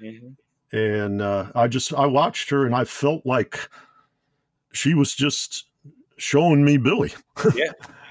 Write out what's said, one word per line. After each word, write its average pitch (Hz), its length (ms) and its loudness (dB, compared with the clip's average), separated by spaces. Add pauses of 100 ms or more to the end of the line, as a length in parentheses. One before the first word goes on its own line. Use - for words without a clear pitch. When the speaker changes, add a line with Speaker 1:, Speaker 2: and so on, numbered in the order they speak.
Speaker 1:
Mm-hmm. 113 760 -14
Speaker 2:
And, 104 440 -2
uh, 101 320 -4
I 120 140 2
just, 123 260 -4
I 139 120 2
watched 143 460 0
her 139 140 2
and 120 80 -2
I 123 120 0
felt 151 400 -2
like 127 340 -2 (1120)
she 151 220 0
was 143 200 2
just - 520 -4 (520)
showing 147 460 4
me 147 140 6
Billie. 143 360 0 (220)
<laughs> - 180 2
Speaker 1:
Yeah, 147 180 -2 (400)